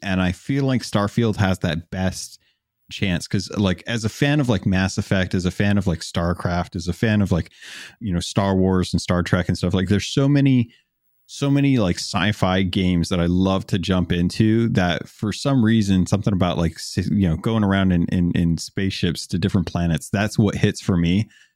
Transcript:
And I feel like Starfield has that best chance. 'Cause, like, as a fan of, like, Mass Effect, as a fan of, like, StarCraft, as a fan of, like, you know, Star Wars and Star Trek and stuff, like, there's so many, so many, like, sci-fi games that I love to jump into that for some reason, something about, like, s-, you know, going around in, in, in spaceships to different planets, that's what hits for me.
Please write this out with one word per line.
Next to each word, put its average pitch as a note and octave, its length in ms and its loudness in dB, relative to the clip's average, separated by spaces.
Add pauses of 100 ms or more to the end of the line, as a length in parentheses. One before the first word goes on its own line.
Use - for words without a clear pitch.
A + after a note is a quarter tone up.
And F#2 200 -2
I F2+ 120 0
feel C#3 320 -4
like C3 180 0
Starfield G#2+ 540 0
has F#2 220 2
that E2 300 -4
best - 500 -6 (520)
chance. F#2 360 -4
'Cause, G2 300 -4
like, F#2+ 300 0
as A#2 180 -4
a G#2+ 40 -2
fan D3 320 0
of, B2 80 0
like, G2 160 0
Mass F#2 320 0
Effect, F#2+ 360 0
as F2+ 120 0
a F2+ 60 0
fan G2+ 260 2
of, F#2+ 100 0
like, E2 140 0
StarCraft, F2 760 -4
as E2+ 140 -8
a F2 40 0
fan G#2+ 280 2
of, F#2+ 100 0
like, F2 200 0 (500)
you G2+ 120 -4
know, F2 60 -2
Star G2 360 0
Wars F#2 380 2
and E2+ 80 0
Star F2 220 0
Trek F2+ 260 0
and F2+ 80 0
stuff, F#2 160 -2
like, F#2+ 160 0
there's G2+ 180 0
so C#3 220 0
many, C3+ 420 2 (540)
so - 260 -4
many, C#3 280 2
like, F2 180 2
sci-fi F#2+ 640 0
games F2+ 460 0
that F#2 100 0
I E2+ 60 2
love F#2 420 2
to G#2 100 -2
jump F2+ 360 0
into A2 560 2
that F2 400 0
for G#2 240 -4
some C3+ 320 0
reason, G2+ 420 4
something G2+ 240 0
about, F2+ 260 0
like, E2 180 0
s-, - 360 -6
you G2 160 2
know, D#2+ 80 2
going A2+ 300 0
around G2 260 2
in, F2 140 2
in, F2 260 0
in E2+ 260 2
spaceships - 680 -4
to F#2 100 -4
different F2+ 300 0
planets, E2+ 420 -2
that's G#2 300 -2
what G#2 160 2
hits - 240 0
for G2 160 0
me. F2 320 2 (280)